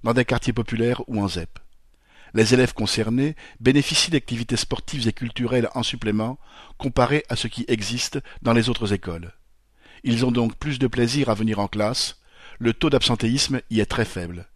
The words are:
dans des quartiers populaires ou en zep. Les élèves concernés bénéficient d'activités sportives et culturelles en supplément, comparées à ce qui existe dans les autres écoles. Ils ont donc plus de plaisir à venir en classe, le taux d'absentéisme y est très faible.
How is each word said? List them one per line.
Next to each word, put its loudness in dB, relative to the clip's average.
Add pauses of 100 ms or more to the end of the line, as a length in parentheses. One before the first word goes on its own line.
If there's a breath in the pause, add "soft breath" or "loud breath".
dans 2
des 4
quartiers 0
populaires 0
ou 0
en 0
zep. -6 (720 soft breath)
Les 6
élèves 4
concernés 0 (240 loud breath)
bénéficient 4
d'activités -2
sportives -4
et 0
culturelles -2
en -4
supplément, -2 (400 loud breath)
comparées 2
à -4
ce -4
qui -6
existe -2 (220 loud breath)
dans 2
les 4
autres 0
écoles. -6 (720 soft breath)
Ils 2
ont 2
donc 2
plus -4
de 2
plaisir 2
à 2
venir 0
en 0
classe, -2 (380 loud breath)
le 2
taux 2
d'absentéisme 2
y 2
est 4
très 0
faible. -10